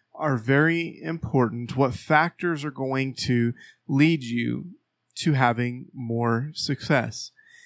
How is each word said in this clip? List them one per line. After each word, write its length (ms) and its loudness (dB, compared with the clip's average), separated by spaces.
are 220 0
very 640 2
important? 760 -2
What 200 2
factors 720 0
are 40 -8
going 440 -4
to 400 0
lead 380 4
you 480 -4
to 180 0
having 640 0
more 580 -2
success? 760 -4